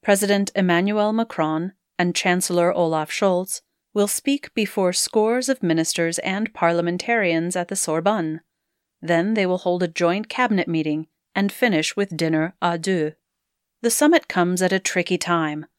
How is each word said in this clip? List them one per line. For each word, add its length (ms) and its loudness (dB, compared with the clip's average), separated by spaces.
President 520 2
Emmanuel 580 2
Macron 600 -2
and 160 0
Chancellor 580 2
Olaf 380 0
Scholz 500 -2
will 160 2
speak 460 -4
before 400 0
scores 560 0
of 120 -2
ministers 580 0
and 340 -4
parliamentarians 1000 0
at 140 -4
the 80 -6
Sorbonne. 640 -2
Then 320 0
they 100 2
will 140 0
hold 240 0
a 60 0
joint 420 -2
cabinet 380 0
meeting 400 -2
and 180 0
finish 440 0
with 200 -4
dinner 460 0
à 180 0
deux. 320 -2
The 80 2
summit 360 4
comes 360 0
at 100 2
a 60 0
tricky 400 -2
time. 480 -2